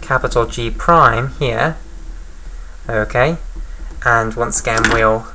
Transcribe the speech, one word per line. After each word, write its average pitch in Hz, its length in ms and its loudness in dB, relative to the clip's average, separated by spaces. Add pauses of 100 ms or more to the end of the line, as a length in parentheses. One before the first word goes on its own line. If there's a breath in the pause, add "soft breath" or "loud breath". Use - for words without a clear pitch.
capital 127 440 2
G 117 260 -4
prime 131 680 4
here. 131 380 0 (1120 soft breath)
Okay, 120 480 0 (680 loud breath)
and 113 300 2
once 117 260 0
again 113 220 0 (100)
we'll 113 420 2